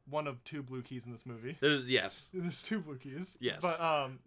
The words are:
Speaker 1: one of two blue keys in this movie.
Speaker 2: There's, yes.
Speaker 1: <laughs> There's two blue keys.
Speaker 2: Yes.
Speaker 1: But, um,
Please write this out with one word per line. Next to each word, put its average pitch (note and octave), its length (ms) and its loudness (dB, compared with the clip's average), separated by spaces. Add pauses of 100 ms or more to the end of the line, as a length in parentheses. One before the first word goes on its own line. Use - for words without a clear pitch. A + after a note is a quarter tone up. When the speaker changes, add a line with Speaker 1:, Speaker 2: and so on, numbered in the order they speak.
Speaker 1:
one D3+ 240 -2
of B2+ 160 -6
two D3 180 -6
blue B2+ 200 -6
keys A#2+ 240 -8
in B2 60 -10
this A2+ 140 -12
movie. A#2 340 -8
Speaker 2:
There's, C#3 280 6
yes. G2+ 420 2
Speaker 1:
<laughs> - 40 -12
There's F3 280 -2
two A3 180 0
blue D3+ 180 -8
keys. C#3+ 420 -8
Speaker 2:
Yes. B2 220 0
Speaker 1:
But, E3+ 180 2
um, D3 460 2